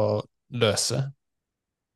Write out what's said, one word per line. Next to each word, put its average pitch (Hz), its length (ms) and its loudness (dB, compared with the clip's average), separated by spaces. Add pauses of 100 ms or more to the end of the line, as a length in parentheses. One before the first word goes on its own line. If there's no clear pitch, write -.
(540)
løse. 117 460 0 (960)